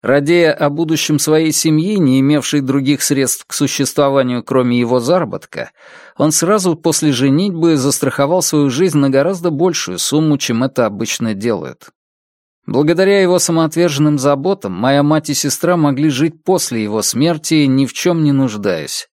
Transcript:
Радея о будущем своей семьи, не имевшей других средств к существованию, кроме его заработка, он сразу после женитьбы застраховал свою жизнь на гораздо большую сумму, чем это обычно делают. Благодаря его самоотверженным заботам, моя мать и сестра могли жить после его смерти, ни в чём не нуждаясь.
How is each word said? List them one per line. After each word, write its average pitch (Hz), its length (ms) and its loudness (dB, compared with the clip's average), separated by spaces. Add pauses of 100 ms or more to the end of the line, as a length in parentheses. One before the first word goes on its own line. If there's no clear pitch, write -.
Радея 147 500 2
о 147 200 0
будущем 156 480 0
своей 156 320 2
семьи, 160 460 0
не 135 240 2
имевшей 143 400 0
других 135 420 0
средств 135 420 -2
к - 80 -14
существованию, 135 880 0
кроме 123 360 0
его 123 200 0
заработка, 131 680 -4 (480)
он 151 140 2
сразу 185 440 0
после 156 360 0
женитьбы 160 680 2
застраховал 139 640 0
свою 147 300 2
жизнь 151 260 0
на 139 140 2
гораздо 170 400 0
большую 147 480 -2
сумму, 151 400 0
чем 117 240 -2
это 127 240 0
обычно 107 480 -4
делают. 98 560 -6 (760)
Благодаря 175 560 2
его 180 160 2
самоотверженным 160 800 0
заботам, 143 540 -2
моя 131 320 0
мать 156 260 0
и 131 60 -2
сестра 160 420 -2
могли 147 320 0
жить 151 340 -2
после 156 380 -2
его 107 220 -2
смерти, 156 600 0
ни 135 200 2
в 120 80 -8
чём 170 300 0
не 143 80 4
нуждаясь. 104 840 -2